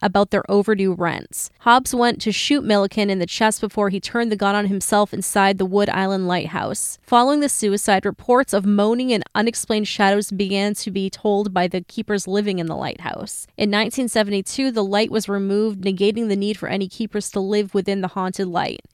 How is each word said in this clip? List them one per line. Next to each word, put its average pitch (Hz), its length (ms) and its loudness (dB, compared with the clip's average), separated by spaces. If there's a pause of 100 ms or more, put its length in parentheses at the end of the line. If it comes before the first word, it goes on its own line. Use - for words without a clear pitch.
about 202 300 2
their - 180 0
overdue 196 440 2
rents. - 560 -6 (100)
Hobbs 254 340 4
went 240 280 2
to 220 100 -2
shoot 285 320 0
Milliken 202 460 2
in 190 100 0
the 170 60 -2
chest - 360 0
before 202 280 0
he 190 100 -2
turned 233 320 -2
the 214 40 -2
gun 202 200 0
on 208 120 0
himself 202 460 0
inside 196 440 2
the 190 80 0
Wood 202 240 2
Island 190 380 0
Lighthouse. - 760 -4
Following 254 380 4
the 285 80 2
suicide, 202 560 0
reports 247 480 0
of 196 120 2
moaning 214 480 2
and 208 100 0 (120)
unexplained 214 520 0
shadows 202 440 2
began 202 440 0
to - 160 -8
be 190 180 -2
told 202 440 0
by 180 140 2
the 180 140 -4
keepers 208 460 -6
living 196 320 0
in 170 80 -4
the 156 80 -6
lighthouse. - 720 -8 (100)
In 208 120 2
nineteen 220 380 0
seventy-two, 214 640 -2
the 220 120 0
light 202 280 0
was 220 180 -2
removed, 202 520 -2
negating 202 480 0
the 202 60 0
need 202 220 -2
for - 120 -8
any 196 180 -4
keepers 208 440 -6
to - 80 -2
live 202 340 0
within 196 280 0
the 185 60 -2
haunted 185 400 -4
light. 160 340 -4 (120)